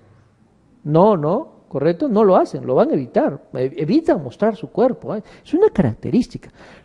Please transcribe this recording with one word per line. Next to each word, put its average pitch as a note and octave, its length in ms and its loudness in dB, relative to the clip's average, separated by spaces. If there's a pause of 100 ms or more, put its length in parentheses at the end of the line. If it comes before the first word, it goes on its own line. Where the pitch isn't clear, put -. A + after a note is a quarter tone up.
(840)
No, F3+ 320 4
no, E3+ 520 -6
¿correcto? E3+ 400 -2
No A3 160 2
lo F#3 120 6
hacen, D#3 300 -2
lo B2+ 80 0
van A3 160 2
a C#4 40 -2
evitar. D#3 580 -2
E-, C3 240 -4
evitan A3+ 460 0
mostrar G3+ 340 -4
su - 140 -14
cuerpo, A3+ 440 -2
¿eh? - 80 -10 (220)
Es - 100 -10
una G4+ 160 4
característica. - 800 -2 (340)